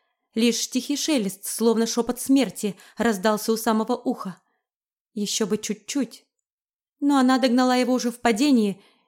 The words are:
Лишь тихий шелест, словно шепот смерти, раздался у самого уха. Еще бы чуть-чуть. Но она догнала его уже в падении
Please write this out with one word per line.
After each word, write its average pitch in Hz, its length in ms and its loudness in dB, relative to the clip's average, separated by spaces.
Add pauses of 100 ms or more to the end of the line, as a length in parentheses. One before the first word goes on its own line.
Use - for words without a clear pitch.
(340)
Лишь 226 360 0
тихий 254 260 -4
шелест, 240 500 -2
словно 226 400 0
шепот 233 340 -4
смерти, 269 560 0 (220)
раздался 214 540 0
у 226 60 0
самого 220 380 0
уха. - 460 -6 (720)
Еще 208 320 -4
бы 214 120 -2
чуть-чуть. - 680 -8 (720)
Но 285 180 2
она 262 200 4
догнала 254 380 2
его 254 180 2
уже 233 180 0
в - 80 -18
падении 220 640 2 (260)